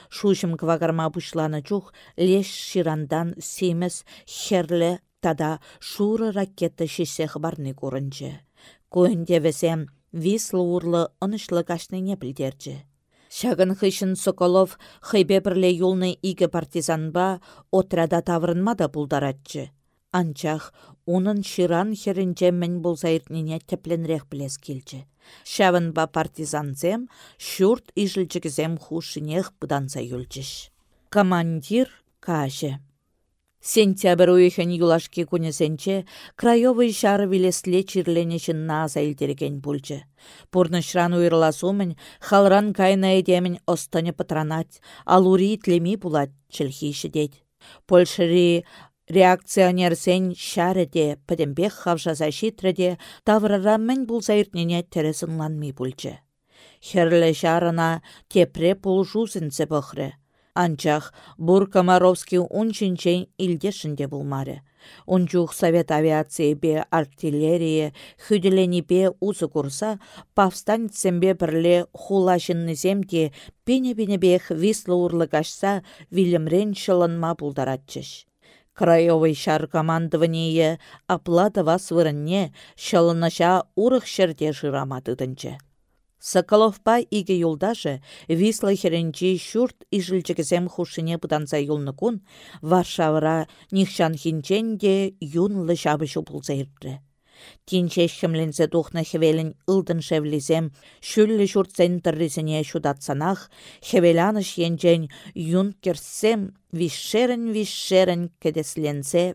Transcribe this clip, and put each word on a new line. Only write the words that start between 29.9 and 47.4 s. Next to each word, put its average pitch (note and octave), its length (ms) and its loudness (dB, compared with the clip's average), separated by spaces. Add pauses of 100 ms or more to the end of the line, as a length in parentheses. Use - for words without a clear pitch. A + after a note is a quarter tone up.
юлчӗҫ. B2+ 720 -12 (400)
Командир F#3 800 0 (320)
каҫӗ. C#3+ 560 -4 (840)
Сентябрь F#3+ 640 4
уйӑхӗн F3+ 400 6
юлашки E3+ 560 0
кунӗсенче E3 800 -2 (320)
краёвый A#3 560 4
ҫар G3+ 320 2
вилесле F#3 580 2
чирлене E3+ 540 -2
чынна D#3+ 480 -4
аса D3+ 160 -4
илтерген C#3+ 580 -4
пульчӗ. C#3+ 460 -8 (460)
Пурнӑҫран F3 640 0
уйрӑла E3 340 4
сумӗн F3+ 460 -4 (240)
халран G3+ 460 6 (100)
кайнӑ F#3+ 400 2
эдемӗн F3+ 380 2 (100)
ӑстӑнӗ E3+ 480 -2
пытранать, D#3+ 680 -6 (220)
алури F#3 520 6
итлеми F3 420 0
пулать, D3+ 400 -4 (160)
чӗлхи D3 400 -6
ҫитет. D3+ 400 -6 (560)